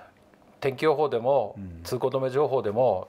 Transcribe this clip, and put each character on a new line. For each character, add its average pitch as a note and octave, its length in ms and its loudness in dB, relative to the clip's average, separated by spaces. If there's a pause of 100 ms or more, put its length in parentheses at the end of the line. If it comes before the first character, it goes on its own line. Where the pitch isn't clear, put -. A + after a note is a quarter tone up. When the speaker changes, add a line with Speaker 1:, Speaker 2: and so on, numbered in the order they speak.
(640)
Speaker 1:
天 C3 100 -2
気 C#3+ 100 -2
予 D3+ 100 6
報 D3 140 2
で A#2 100 0
も、 B2 380 0
Speaker 2:
う G2 40 -12
ん。 E2+ 220 -14
Speaker 1:
通 - 160 -4
行 C3+ 80 2
止 C3 120 -2
め C3 120 -2
情 C#3+ 160 2
報 A#2+ 160 0
で G#2 80 -2
も、 G#2+ 380 2